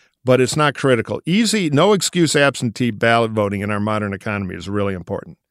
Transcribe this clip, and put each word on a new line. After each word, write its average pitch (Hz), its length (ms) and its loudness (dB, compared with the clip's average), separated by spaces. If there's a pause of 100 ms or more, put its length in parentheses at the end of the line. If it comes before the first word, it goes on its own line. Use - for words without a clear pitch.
(240)
but 127 160 4
it's 123 160 0
not 151 200 0
critical. 123 500 0
Easy, 202 440 0
no 160 220 4
excuse 170 460 0
absentee 127 540 0
ballot 117 400 2
voting 101 300 -2
in 101 100 -4
our 104 100 -4
modern 104 320 -2
economy 98 420 -6
is 87 140 -12
really 101 240 -2
important. 90 440 -10 (140)